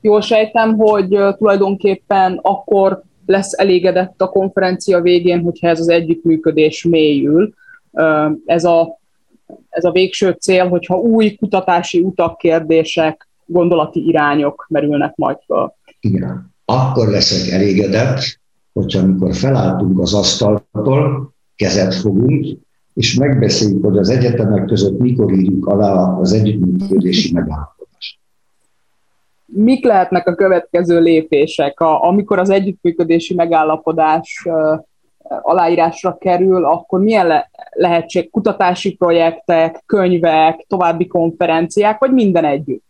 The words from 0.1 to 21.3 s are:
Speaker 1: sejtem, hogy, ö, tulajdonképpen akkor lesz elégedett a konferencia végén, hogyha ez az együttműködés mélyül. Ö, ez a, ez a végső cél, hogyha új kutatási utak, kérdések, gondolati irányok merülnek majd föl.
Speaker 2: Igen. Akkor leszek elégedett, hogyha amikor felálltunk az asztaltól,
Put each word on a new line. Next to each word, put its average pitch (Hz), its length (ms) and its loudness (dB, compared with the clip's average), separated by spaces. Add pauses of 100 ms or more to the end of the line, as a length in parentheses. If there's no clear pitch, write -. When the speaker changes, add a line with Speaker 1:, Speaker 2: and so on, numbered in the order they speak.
Speaker 1:
sejtem, 220 560 0
hogy, 208 380 2
ö, 202 240 2
tulajdonképpen 196 1040 0
akkor 196 600 0 (240)
lesz 196 260 -2
elégedett 185 720 0
a 185 60 -2
konferencia 190 720 0
végén, 175 400 2
hogyha 170 280 -2
ez 165 120 0
az 165 80 0
együttműködés 160 960 0
mélyül. 156 720 2 (380)
Ö, 151 360 0 (180)
ez 170 180 0
a, 165 340 2 (680)
ez 170 160 -6
a 180 60 2
végső 185 500 0
cél, 180 280 0
hogyha 180 280 -2
új 220 380 2
kutatási 180 680 -2
utak, 175 380 -2
kérdések, 160 880 0 (180)
gondolati 170 600 0
irányok 147 600 0
merülnek 147 480 -2
majd 139 200 -2 (100)
föl. - 260 -2 (280)
Speaker 2:
Igen. - 540 -4 (100)
Akkor 127 440 0
leszek 92 440 -2
elégedett, 101 680 0 (520)
hogyha 98 260 -4
amikor 92 360 0
felálltunk 95 680 0
az 90 140 -2
asztaltól, 123 1200 -2 (220)